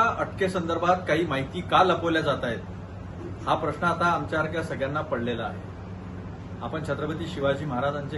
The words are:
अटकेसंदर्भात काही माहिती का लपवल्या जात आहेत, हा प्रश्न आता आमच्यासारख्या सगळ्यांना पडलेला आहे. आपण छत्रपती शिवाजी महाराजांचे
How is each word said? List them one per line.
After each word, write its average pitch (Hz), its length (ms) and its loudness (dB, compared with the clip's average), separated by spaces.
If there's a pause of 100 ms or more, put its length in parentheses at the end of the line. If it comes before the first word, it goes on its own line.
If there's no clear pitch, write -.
(200)
अटकेसंदर्भात 175 760 2 (100)
काही 160 180 4
माहिती 139 360 -2 (100)
का 160 120 10
लपवल्या 170 380 4
जात 135 220 2
आहेत, 117 160 -2 (840)
हा 139 100 4
प्रश्न 160 300 -2
आता 170 200 4
आमच्यासारख्या 160 580 0
सगळ्यांना 139 380 -2 (100)
पडलेला 120 320 -2
आहे. 92 160 -6 (1000)
आपण 151 260 -4
छत्रपती 151 400 -2
शिवाजी 139 380 0
महाराजांचे 143 520 -2